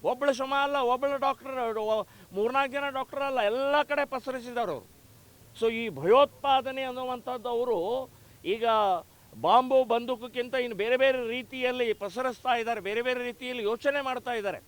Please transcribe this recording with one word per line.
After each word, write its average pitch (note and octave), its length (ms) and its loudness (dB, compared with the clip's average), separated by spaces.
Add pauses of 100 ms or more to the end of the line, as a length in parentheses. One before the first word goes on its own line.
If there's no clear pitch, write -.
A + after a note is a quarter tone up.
ಒಬ್ಬಳು B3+ 300 2
ಶಮ C4 200 -2 (100)
ಅಲ್ಲ, C#4+ 120 0
ಒಬ್ಬಳು C4 420 2
ಡಾಕ್ಟರ್, C4+ 360 -2 (800)
ಮೂರ್ನಾಲ್ಕು B3 400 0
ಜನ C#4+ 160 -2
ಡಾಕ್ಟರ್ C4+ 300 -6
ಅಲ್ಲ, C4+ 220 0
ಎಲ್ಲ C4 420 0
ಕಡೆ C#4+ 220 0
ಪಸರಿಸಿದ್ದಾರೆ B3 680 -6
ಅವರು. - 300 -12 (600)
So A3+ 100 2
ಈ A3+ 180 -4
ಭಯೋತ್ಪಾದನೆ C4 920 2
ಅನ್ನುವಂಥದ್ದು B3+ 680 -6
ಅವರು A#3+ 600 -2 (360)
ಈಗ A3 200 -2 (760)
ಬಾಂಬು B3+ 420 6
ಬಂದೂಕಕ್ಕಿಂತ A#3+ 720 -4
ಇನ್ನು B3 200 -2
ಬೇರೆ A3 220 0
ಬೇರೆ B3+ 300 2
ರೀತಿಯಲ್ಲಿ B3 680 -2
ಪಸರಿಸ್ತಾ A#3 640 -2
ಇದ್ದಾರೆ, A3+ 260 -4
ಬೇರೆ G#3 200 -4
ಬೇರೆ B3 220 -2
ರೀತಿಯಲ್ಲಿ B3 400 -6
ಯೋಚನೆ C#4 380 0
ಮಾಡ್ತಾ B3+ 320 -4
ಇದ್ದಾರೆ. G3+ 240 -4 (100)